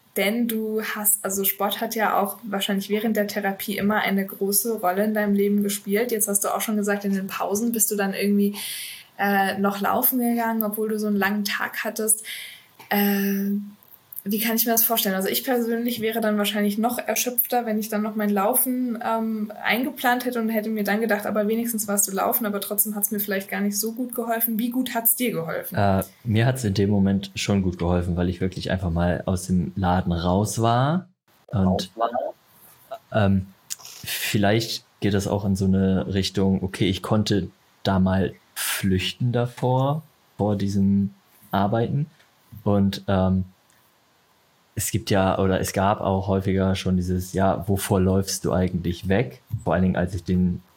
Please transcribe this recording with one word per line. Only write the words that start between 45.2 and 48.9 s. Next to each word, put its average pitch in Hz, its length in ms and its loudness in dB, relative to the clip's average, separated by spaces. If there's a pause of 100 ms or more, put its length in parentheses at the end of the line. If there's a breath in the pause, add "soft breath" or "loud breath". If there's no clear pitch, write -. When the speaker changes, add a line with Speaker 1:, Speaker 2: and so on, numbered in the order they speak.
Speaker 2:
oder 95 200 4
es 92 120 -2
gab 98 280 2
auch 95 280 0
häufiger 95 480 2
schon 92 200 0
dieses, 90 360 -2
ja, 92 340 2
wovor 98 340 2
läufst 95 440 2
du - 80 0
eigentlich 90 560 -2